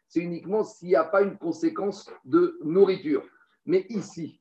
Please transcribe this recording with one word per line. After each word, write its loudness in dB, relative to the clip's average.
c'est -2
uniquement -4
s'il -12
n'y -8
a 0
pas 2
une 0
conséquence -4
de 4
nourriture. 2
Mais 2
ici, -8